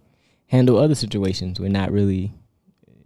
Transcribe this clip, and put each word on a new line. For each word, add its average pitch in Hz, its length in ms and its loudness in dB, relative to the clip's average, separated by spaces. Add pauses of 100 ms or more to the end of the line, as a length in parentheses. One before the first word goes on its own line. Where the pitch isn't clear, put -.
(480)
handle 127 300 4
other 147 180 2
situations. 92 640 -4
We're 92 100 -2
not 98 220 -2
really 98 400 0 (720)